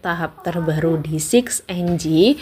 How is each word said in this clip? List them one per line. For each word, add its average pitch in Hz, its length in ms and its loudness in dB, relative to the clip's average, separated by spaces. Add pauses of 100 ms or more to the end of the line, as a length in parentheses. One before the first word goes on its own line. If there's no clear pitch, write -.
tahap 170 400 -6
terbaru 165 560 0
di 156 240 -4
Six - 480 0
N 175 320 -2
G, 170 420 4